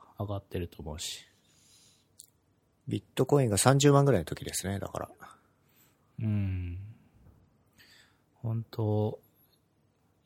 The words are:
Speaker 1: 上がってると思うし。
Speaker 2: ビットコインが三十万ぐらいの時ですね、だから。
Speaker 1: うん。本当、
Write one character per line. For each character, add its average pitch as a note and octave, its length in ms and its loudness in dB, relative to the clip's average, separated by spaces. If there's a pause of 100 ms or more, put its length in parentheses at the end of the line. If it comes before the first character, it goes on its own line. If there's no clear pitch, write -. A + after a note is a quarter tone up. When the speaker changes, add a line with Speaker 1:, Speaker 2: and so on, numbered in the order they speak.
(200)
Speaker 1:
上 G2+ 60 -6
が G2+ 100 -8
っ G2 80 -12
て - 140 -10
る F2 100 -6
と - 140 -18
思 D2+ 100 -10
う D#2 80 -12
し。 - 240 -12 (1600)
Speaker 2:
ビ A2 140 -4
ッ - 20 -16 (120)
ト C3 120 0
コ - 140 4
イ B2+ 60 2
ン A2 40 0
が G2 80 0
三 C3+ 200 6
十 C#3+ 140 8
万 C#3 120 8
ぐ C#3 80 4
ら G2 60 4
い E2 40 -2
の - 20 -6
時 - 200 -10
で D2 100 -8
す - 140 -6
ね、 G2 100 -4
だ - 100 -8
か - 120 -8
ら。 - 100 -12 (1120)
Speaker 1:
う A2 60 -4
ん。 F#2+ 520 -4 (1600)
本 A2+ 340 -6
当、 G#2+ 500 0 (1040)